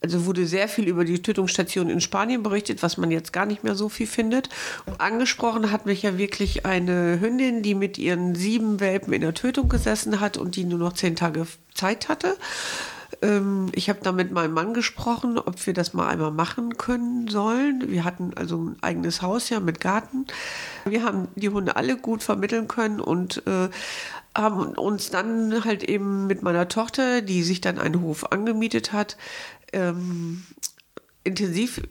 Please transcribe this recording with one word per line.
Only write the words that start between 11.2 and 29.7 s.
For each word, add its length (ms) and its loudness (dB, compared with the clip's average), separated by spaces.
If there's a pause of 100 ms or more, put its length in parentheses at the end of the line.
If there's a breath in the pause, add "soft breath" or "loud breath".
Zeit 340 -2
hatte. 280 0 (840 loud breath)
Ähm, 520 2
ich 180 0
hab 140 -4
da 80 2
mit 180 2
meinem 240 2
Mann 200 0
gesprochen, 600 0
ob 300 -6
wir 80 0
das 180 -2
mal 160 0
einmal 220 0
machen 480 -2
können 480 -2
sollen. 640 0
Wir 140 0
hatten 320 -4
also 220 -2
ein 220 -4
eigenes 420 -2
Haus 280 -2
ja 80 0
mit 220 0
Garten. 460 -2 (580 loud breath)
Wir 180 0
haben 320 0
die 140 -2
Hunde 260 0
alle 220 2
gut 260 -4
vermitteln 460 0
können 320 0
und, 460 0
äh, 220 2 (680 loud breath)
haben 260 2 (180)
uns 320 -2
dann 560 0
halt 180 0
eben 420 0
mit 160 0
meiner 240 4
Tochter, 540 2
die 220 2
sich 180 2
dann 180 0
einen 220 2
Hof 320 -2
angemietet 600 0
hat, 240 -2 (560 loud breath)